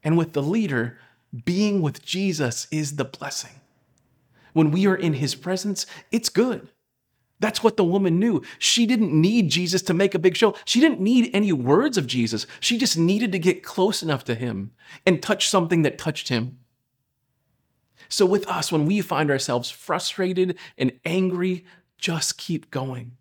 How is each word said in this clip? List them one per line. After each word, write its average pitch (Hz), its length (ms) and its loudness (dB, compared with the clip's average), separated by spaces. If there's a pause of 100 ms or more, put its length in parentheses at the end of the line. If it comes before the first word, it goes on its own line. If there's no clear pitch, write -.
and 160 160 2
with 160 160 -2
the 143 80 -2
leader, 143 560 -2 (460)
being 196 380 0
with 143 220 -4
Jesus 170 680 -4
is 151 260 -4
the 139 80 -2
blessing. - 560 -12 (920)
When 156 180 4
we 185 160 2
are 190 100 4
in 170 180 0
his 135 200 -4
presence, 185 520 -6 (240)
it's 226 180 -2
good. - 420 -2 (720)
That's 214 240 -2
what 220 140 4
the 202 60 4
woman 175 340 2
knew. 196 240 2 (160)
She - 260 2
didn't 214 340 2
need 190 320 4
Jesus 175 320 0
to 180 120 0
make 190 200 2
a 185 40 2
big 175 180 4
show. 214 180 4 (120)
She - 120 2
didn't 285 220 4
need 226 320 4
any 202 200 2
words 156 440 2
of 156 100 -2
Jesus. 113 400 -2 (140)
She - 160 -2
just 220 220 0
needed 190 340 2
to 190 60 -2
get 175 240 0
close - 400 -2
enough 151 220 -4
to 123 100 -2
him 110 380 -6 (340)
and 180 160 2
touch - 260 0
something 175 340 2
that 147 140 0
touched - 320 -6
him. 123 300 -4 (1500)
So 202 160 4
with 196 200 2
us, 170 240 -4
when 156 140 2
we 196 160 0
find 151 300 -2
ourselves 131 400 -2
frustrated 185 880 -2 (180)
and 131 300 -2
angry, 180 580 -2 (320)
just - 400 -4
keep - 340 -8
going. 127 500 -8